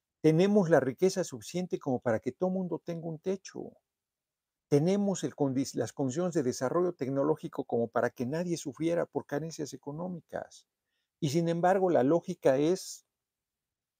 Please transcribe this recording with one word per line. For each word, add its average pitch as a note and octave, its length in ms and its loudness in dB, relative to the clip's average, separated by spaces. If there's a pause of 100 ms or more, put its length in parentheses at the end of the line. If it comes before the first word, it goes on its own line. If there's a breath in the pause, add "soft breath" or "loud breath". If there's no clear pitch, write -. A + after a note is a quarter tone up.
(220)
Tenemos F3+ 480 6
la D#3+ 100 6
riqueza F3 440 0
suficiente E3+ 560 -6
como B2+ 200 -2
para A2 200 0
que B2+ 120 -4
todo F#3 180 -2
mundo F#3 340 -4
tenga E3+ 240 -8
un D#3 120 -8
techo. - 540 -8 (960)
Tenemos F#3 560 2
el B2+ 100 -6
condi-, C3+ 400 -2
las B2+ 160 -4
condiciones D3 420 -2
de D#3 100 2
desarrollo D#3 500 -2
tecnológico C#3 720 -4
como A#2 240 -2
para A#2+ 220 0
que B2 140 -4
nadie E3 300 -2
sufriera D#3+ 500 -2
por - 200 -6
carencias D3+ 480 -6
económicas. - 920 -10 (540)
Y D#3 100 0
sin E3 200 2
embargo, F3+ 400 2
la C3+ 140 4
lógica D3+ 540 2
es, D#3+ 480 -2 (960)